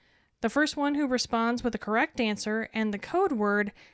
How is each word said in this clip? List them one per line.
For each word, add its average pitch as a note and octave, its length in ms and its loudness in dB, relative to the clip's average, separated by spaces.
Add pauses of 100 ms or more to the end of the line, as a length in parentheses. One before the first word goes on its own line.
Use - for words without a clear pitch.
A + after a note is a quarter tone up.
(420)
The A3+ 80 2
first D4 260 2
one C#4+ 200 0
who D4 100 0
responds A#3+ 580 0
with A#3+ 100 -2
the G#3 60 -4
correct A3+ 400 0
answer A3 540 -2
and A3 180 -2
the G3+ 60 -4
code F4+ 340 0
word G#3 400 0 (220)